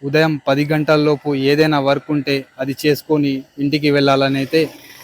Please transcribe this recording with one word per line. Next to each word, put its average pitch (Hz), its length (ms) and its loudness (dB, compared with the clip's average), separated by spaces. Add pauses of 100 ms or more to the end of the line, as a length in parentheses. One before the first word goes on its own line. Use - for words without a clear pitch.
ఉదయం 151 440 0
పది 143 180 0
గంటలలోపు 151 680 0
ఏదైనా 147 460 2
వర్క్ 139 300 -2
ఉంటే 139 340 -2 (140)
అది 135 180 -6 (100)
చేసుకొని 143 560 0 (160)
ఇంటికి 143 320 0
వెళ్ళాలని 139 460 2
అయితే 139 340 0 (340)